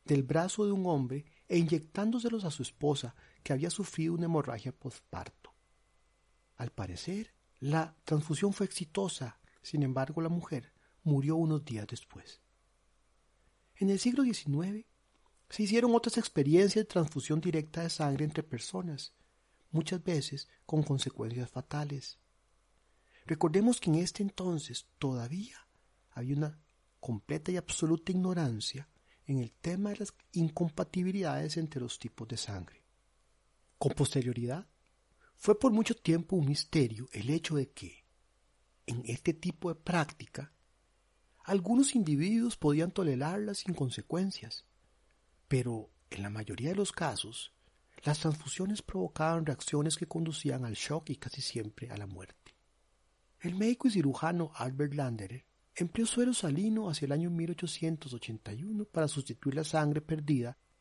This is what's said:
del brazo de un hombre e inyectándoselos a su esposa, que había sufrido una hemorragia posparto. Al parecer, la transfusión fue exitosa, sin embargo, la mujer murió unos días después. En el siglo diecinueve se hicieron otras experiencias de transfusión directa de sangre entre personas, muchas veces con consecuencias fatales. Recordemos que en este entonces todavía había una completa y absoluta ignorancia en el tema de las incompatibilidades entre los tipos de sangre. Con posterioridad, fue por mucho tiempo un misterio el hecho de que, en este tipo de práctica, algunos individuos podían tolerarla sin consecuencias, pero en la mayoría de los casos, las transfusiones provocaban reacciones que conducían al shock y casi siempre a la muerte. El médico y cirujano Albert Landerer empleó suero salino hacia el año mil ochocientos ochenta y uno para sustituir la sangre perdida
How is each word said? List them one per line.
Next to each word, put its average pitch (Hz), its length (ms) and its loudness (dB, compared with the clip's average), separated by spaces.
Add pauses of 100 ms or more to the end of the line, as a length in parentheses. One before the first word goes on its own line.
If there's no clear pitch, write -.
del 139 180 4
brazo 165 440 0
de 202 60 2
un 190 140 2
hombre 139 380 0 (220)
e 175 120 4
inyectándoselos 208 840 2
a 160 60 0
su 131 120 -4
esposa, 143 520 0 (280)
que - 100 -2
había 147 180 0
sufrido 165 440 -2
una 170 120 0
hemorragia 135 460 0
posparto. - 840 -14 (1040)
Al 120 140 -8
parecer, 170 640 -6 (260)
la 156 440 0
transfusión 156 480 0
fue 196 140 -2
exitosa, 170 720 -6 (240)
sin 147 200 0
embargo, 135 380 0
la 165 80 0
mujer 165 440 -4 (300)
murió 147 340 4
unos 156 280 2
días 107 220 -6
después. - 560 -14 (1300)
En 196 140 4
el 196 80 4
siglo 254 260 4
diecinueve 190 600 0 (600)
se - 140 -4
hicieron 233 320 6
otras 233 240 2
experiencias 190 680 6
de - 40 -10
transfusión 156 520 0
directa 160 420 -2
de 165 80 -2
sangre 143 340 0
entre 151 180 -2
personas, 160 720 -8 (560)
muchas 165 320 -2
veces 143 460 -2 (160)
con 135 180 2
consecuencias 120 680 -2
fatales. 143 680 -6 (1080)
Recordemos 180 540 4
que 170 100 2
en 151 60 8
este 180 260 0
entonces 180 640 -4 (120)
todavía 135 580 -4 (540)
había 127 260 -4
una 151 240 -2 (380)
completa 151 540 -4
y 180 40 0
absoluta 165 560 0
ignorancia 156 760 0 (380)
en 139 120 0
el 120 140 -4
tema 190 380 -2
de 202 80 -6
las 202 160 -8 (180)
incompatibilidades 165 1200 0
entre 151 240 -2
los 123 180 -6
tipos 117 280 -10
de 117 120 -6
sangre. 98 440 -10 (960)
Con - 140 4
posterioridad, 123 760 0 (720)
fue 208 220 4
por 262 140 6
mucho 226 220 4
tiempo 165 420 2
un 147 100 4
misterio 131 640 0
el 107 180 -4
hecho 160 240 0
de 139 160 0
que, - 340 -16 (840)
en 120 180 -4
este 127 300 -2
tipo 175 340 -4
de 165 60 -2
práctica, - 800 -4 (920)
algunos 202 500 4
individuos 208 600 4
podían 156 340 4
tolerarla 180 640 0
sin 185 200 -4
consecuencias, 143 880 -4 (840)
pero 120 440 0 (200)
en 101 120 -8
la 101 80 -6
mayoría 110 400 -4
de 185 40 -2
los 190 180 0
casos, 117 600 -6 (520)
las 147 160 0
transfusiones 165 640 -2
provocaban 165 640 -2
reacciones 147 520 -2
que 165 120 -6
conducían 147 560 -2
al 110 100 -4
shock 156 360 -4
y 131 60 -6
casi - 260 -10
siempre 110 480 -8
a 104 60 -8
la 101 100 -8
muerte. - 480 -16 (840)
El 175 140 -2
médico 233 340 2
y 220 40 4
cirujano 165 640 2
Albert 135 400 -2
Landerer 120 520 -4 (280)
empleó 226 320 0
suero 247 280 2
salino 202 560 0
hacia 147 160 -2
el 135 60 0
año 165 180 2
mil 165 220 -2
ochocientos 160 600 -4
ochenta 110 400 -8
y 127 120 -6
uno 208 200 -2
para 160 240 0
sustituir 135 460 -4
la 156 100 -2
sangre 151 360 2
perdida 147 580 0 (220)